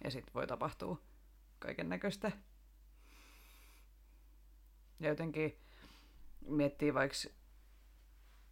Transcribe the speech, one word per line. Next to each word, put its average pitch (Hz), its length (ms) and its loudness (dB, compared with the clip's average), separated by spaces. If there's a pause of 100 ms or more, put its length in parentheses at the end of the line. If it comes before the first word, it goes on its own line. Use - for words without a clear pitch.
Ja - 80 0
sit 127 220 -4
voi 127 140 2
tapahtua 151 540 -2 (580)
kaiken - 300 -2
näköistä. 190 420 0 (2750)
Ja 156 100 2
jotenkin 156 480 2 (880)
miettii 143 460 4
vaikka, 135 240 4 (1300)